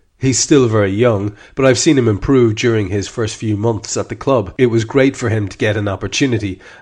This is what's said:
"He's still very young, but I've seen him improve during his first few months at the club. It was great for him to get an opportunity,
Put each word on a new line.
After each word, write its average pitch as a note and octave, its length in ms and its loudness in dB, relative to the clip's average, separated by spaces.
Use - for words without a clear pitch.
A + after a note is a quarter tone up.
"He's C3 200 0
still C#3 280 4
very G#2+ 260 0
young, G#2 440 0
but C3+ 120 0
I've C3 120 4
seen D3+ 200 2
him A#2 100 2
improve A#2 460 2
during A2 340 0
his G2 200 -4
first A2 280 -6
few A2 200 -4
months A2 400 -4
at G2+ 120 -4
the - 80 -10
club. A#2 400 -2
It C3 100 2
was A2+ 180 0
great C3+ 320 2
for B2 120 -4
him G#2+ 200 -2
to - 100 -16
get G#2+ 180 0
an G#2 120 -4
opportunity, G2+ 720 -4